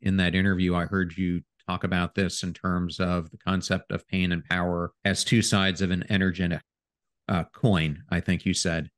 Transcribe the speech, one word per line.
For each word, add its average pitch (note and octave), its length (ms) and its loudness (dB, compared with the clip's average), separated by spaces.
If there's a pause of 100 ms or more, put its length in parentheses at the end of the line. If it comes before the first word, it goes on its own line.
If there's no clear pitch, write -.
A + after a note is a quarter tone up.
in F#2+ 160 2
that F2+ 180 2
interview, F#2 400 2
I F2 120 0
heard F2+ 320 -2
you F2 240 -2 (240)
talk F2+ 180 -4
about F2+ 300 -2
this F#2+ 280 -2
in F2 120 -6
terms F2+ 440 -2
of F2 320 -2
the - 60 -20
concept F#2 560 -2
of - 160 -4
pain F2+ 240 0
and F2 100 -2
power F2 480 -2 (140)
as F#2+ 180 2
two A2+ 200 4
sides F#2+ 400 2
of F#2 80 2
an F2+ 180 0
energetic, F2+ 540 0 (640)
uh, F2 240 0
coin, E2 560 2
I F2 120 0
think E2+ 260 -2
you F2+ 80 2
said. D#2+ 440 -2